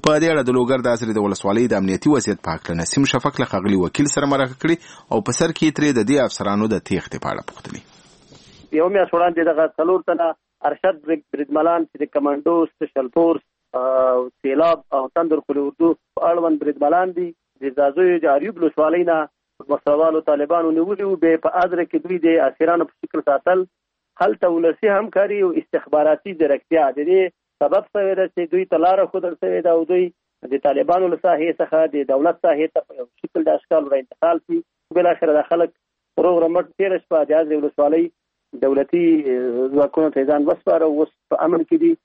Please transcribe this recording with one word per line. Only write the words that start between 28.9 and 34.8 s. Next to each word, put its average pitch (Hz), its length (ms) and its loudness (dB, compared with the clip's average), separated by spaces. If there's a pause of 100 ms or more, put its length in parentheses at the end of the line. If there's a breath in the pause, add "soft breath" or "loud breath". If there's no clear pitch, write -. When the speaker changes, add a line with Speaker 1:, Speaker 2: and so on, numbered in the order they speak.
Speaker 2:
ښودل 175 300 -6
شوې 180 260 -2
ده 170 80 4
او 165 160 2
دوی 180 140 2 (500)
د 139 120 -4
طالبانو 175 460 2
له 156 120 -4
ساحې 165 260 2 (100)
څخه 160 160 -2 (160)
د - 20 -6 (180)
دولت 160 220 2 (120)
ساحې 156 260 0
ته 165 140 0
په - 120 -20
یو - 80 -12 (140)
شکل - 220 -6
د 156 60 0 (100)
اشکالو 147 360 -2
را 135 60 0
انتقال 160 460 -2
شي. 170 160 -4 (320)